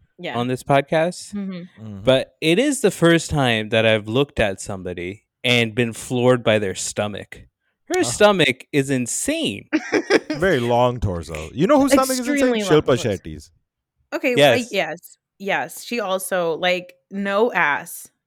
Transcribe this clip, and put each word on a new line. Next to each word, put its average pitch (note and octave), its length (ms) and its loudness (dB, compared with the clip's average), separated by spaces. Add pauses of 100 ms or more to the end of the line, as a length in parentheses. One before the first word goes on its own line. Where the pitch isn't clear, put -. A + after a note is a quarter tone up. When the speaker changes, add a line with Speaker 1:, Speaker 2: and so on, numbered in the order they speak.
(180)
Speaker 1:
Yeah. D#3 180 -8
Speaker 2:
on A#2+ 120 -2
this B2+ 140 -4
podcast. D#3+ 680 -2
Speaker 1:
Mm-hmm. G3 200 -8 (300)
Speaker 3:
Mm-hmm. G#2 220 -14
Speaker 2:
But B2+ 380 2
it E3 160 2
is C4+ 240 0
the G3+ 80 4
first E3+ 400 4
time A#2 400 0
that A2+ 160 4
I've A2 220 2
looked C3 320 -2
at G2 200 -2
somebody F#2 640 -10 (180)
and A#2 320 2
been A#2 200 0
floored B2+ 500 2
by G#2+ 140 4
their F#2+ 160 -4
stomach. - 680 -8 (420)
Her F4+ 160 -2
Speaker 3:
Oh. - 20 2
Speaker 2:
stomach F3+ 720 2
is C#3 180 2
insane. C3+ 800 -4 (320)
Speaker 1:
<laughs> - 300 0
Speaker 3:
Very F3 280 0
long A#2+ 400 2
torso. E2 540 -6
You D3 120 0
know C#4 140 6
whose C4+ 120 2
stomach C4 180 4
is C4 80 -2
insane? B3 160 -2
Speaker 1:
Extremely B3 280 2
long F#3+ 100 -2
Speaker 3:
Shilpa D3+ 140 4
Speaker 1:
torso. B2+ 220 0
Speaker 3:
Shetty's. E2 420 -8 (600)
Speaker 1:
Okay, C#4+ 240 -2
Speaker 2:
Yes. C#3+ 240 6
Speaker 1:
like, A#3 100 -8
yes. E3 480 -6 (200)
Yes. E3 460 -6
She A#3+ 160 -6
also, F#3 580 -2
like, F3+ 340 -2 (180)
no G3 420 0
ass. D#3 580 -2 (160)